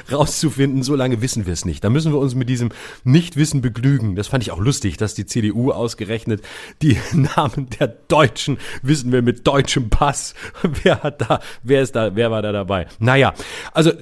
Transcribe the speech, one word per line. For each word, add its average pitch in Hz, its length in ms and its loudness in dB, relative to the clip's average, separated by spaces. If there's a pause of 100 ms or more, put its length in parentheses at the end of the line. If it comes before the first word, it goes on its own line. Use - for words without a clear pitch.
rauszufinden, 139 720 2
solange 127 400 0
wissen 110 240 -2
wir 87 60 -2
es 82 140 -4
nicht. 82 180 -4
Da 101 60 4
müssen 156 240 2
wir 147 60 2
uns 135 140 0
mit 127 140 -2
diesem 120 220 0 (340)
Nichtwissen 147 580 2
begnügen. 117 540 0
Das 98 140 -4
fand 135 120 0
ich 98 100 -4
auch 82 80 -6
lustig, 104 360 0
dass 107 200 -4
die 101 100 -6
C - 160 -2
D 104 100 2
U 120 200 0
ausgerechnet 110 720 -4 (400)
die 147 140 4 (100)
<laughs> - 80 -10
Namen 143 540 0 (100)
der 143 100 2
Deutschen, - 720 0 (240)
wissen 127 300 0
wir 127 100 4
mit 123 240 0
deutschem 139 440 0
Pass, - 440 0 (220)
<laughs> - 280 -4
wer 165 200 0
hat 135 260 -4
da, 143 120 0 (200)
wer 135 200 2
ist 131 160 -2
da, 107 180 -2
wer 113 160 0
war 110 100 -2
da 104 120 -4
dabei? 95 340 -2 (120)
Naja, 127 340 4 (400)
also 160 180 4 (100)